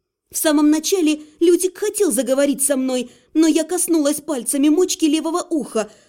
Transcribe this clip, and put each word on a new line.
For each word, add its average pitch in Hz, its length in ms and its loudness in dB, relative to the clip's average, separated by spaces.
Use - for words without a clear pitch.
В - 60 -10
самом 302 320 2
начале 311 520 0
Лютик 349 380 2
хотел 415 340 -2
заговорить 262 500 0
со 285 160 0
мной, 254 320 -2
но 320 140 4
я 320 160 2
коснулась 311 580 -2
пальцами 277 480 -2
мочки 359 360 0
левого 320 440 -2
уха. 226 420 -4